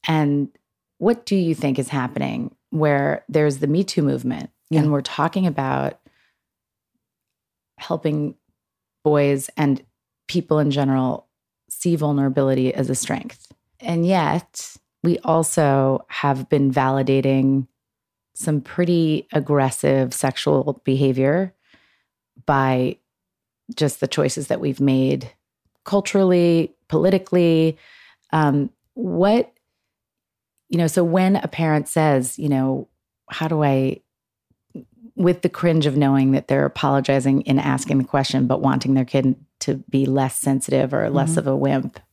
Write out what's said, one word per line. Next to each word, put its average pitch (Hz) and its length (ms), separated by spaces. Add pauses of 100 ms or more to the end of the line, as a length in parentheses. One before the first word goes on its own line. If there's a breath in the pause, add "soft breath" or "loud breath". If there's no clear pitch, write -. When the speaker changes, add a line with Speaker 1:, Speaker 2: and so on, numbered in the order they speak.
Speaker 1:
And 143 400 (500)
what 233 260
do 196 120
you 170 180
think 139 240
is 131 100
happening 127 680 (160)
where 147 580
there's 151 300
the 147 100
Me 165 160
Too 175 180
movement 135 480 (200)
Speaker 2:
Yeah. 160 100
Speaker 1:
and 151 120
we're 143 100
talking 165 440
about 135 520 (1800 soft breath)
helping 151 560 (680)
boys 143 520
and 143 260 (460)
people 165 300
in 147 120
general 135 560 (420)
see - 280
vulnerability 135 760
as 131 160
a 135 40
strength? - 580 (280)
And 170 260
yet, 170 680 (260)
we 170 180
also 143 880
have 131 400
been 139 240
validating 135 960 (680)
some 151 260
pretty 165 720
aggressive 135 800
sexual 139 720
behavior 135 680 (920 soft breath)
by 131 520 (760)
just - 260
the - 80
choices 143 400
that 151 120
we've 143 200
made 131 500 (540)
culturally, 180 880 (140)
politically. 165 920 (540 loud breath)
Um, 147 380 (240)
what, 190 580 (1160)
you 175 100
know, 170 80
so 170 180
when 185 320
a - 120
parent 156 400
says, 143 500
you 156 100
know, 135 400 (420)
"How - 180
do 156 140
I," 135 380 (1120)
with 180 280
the 180 60
cringe 160 380
of 139 100
knowing 135 360
that 139 160
they're 139 180
apologizing 139 760
in 135 160
asking 135 400
the 131 60
question, 135 420
but 131 140
wanting 135 340
their 131 100
kid 131 300 (260)
to 135 160 (120)
be 135 180
less 135 320
sensitive 135 540
or 107 160
less 156 220
Speaker 2:
Mm-hmm. 165 80
Speaker 1:
of 160 80
a 135 100
wimp 139 440 (120)